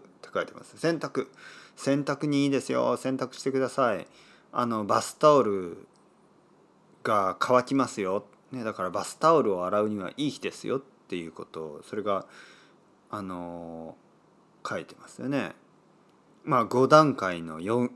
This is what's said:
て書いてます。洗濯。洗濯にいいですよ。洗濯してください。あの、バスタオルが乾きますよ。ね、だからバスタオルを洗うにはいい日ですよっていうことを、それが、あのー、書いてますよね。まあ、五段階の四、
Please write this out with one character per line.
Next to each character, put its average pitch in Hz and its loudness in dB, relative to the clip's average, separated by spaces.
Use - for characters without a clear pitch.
て - -18
書 92 0
い 78 -4
て - -12
ま - -18
す。 - -20
洗 160 0
濯。 139 -6
洗 139 0
濯 143 -2
に 143 2
い 143 2
い - 0
で 139 2
す - -4
よ。 123 2
洗 131 -4
濯 131 -6
し - -14
て 135 -2
く 135 0
だ 131 0
さ 120 2
い。 85 -8
あ 120 -2
の、 113 -2
バ 113 2
ス - -8
タ 151 8
オ 139 8
ル 95 -4
が 98 2
乾 127 4
き 135 -6
ま 131 2
す - -8
よ。 95 -2
ね、 123 -8
だ 107 -4
か 95 -8
ら 90 -4
バ 92 -4
ス - -12
タ 160 4
オ 151 6
ル 107 0
を 90 -2
洗 104 2
う 107 0
に 107 -6
は 92 -8
い 147 -2
い - -4
日 - -10
で 98 -6
す - -12
よ 123 -2
っ - -10
て - -14
い 85 -8
う 82 -14
こ - -14
と - -12
を、 78 -12
そ - -14
れ 104 -4
が、 98 -2
あ 104 -10
の 85 -12
ー、 - -10
書 107 -4
い 80 -8
て - -20
ま - -20
す - -18
よ 127 -6
ね。 123 -4
ま 135 2
あ、 113 4
五 123 4
段 151 8
階 90 -4
の 82 -8
四、 120 0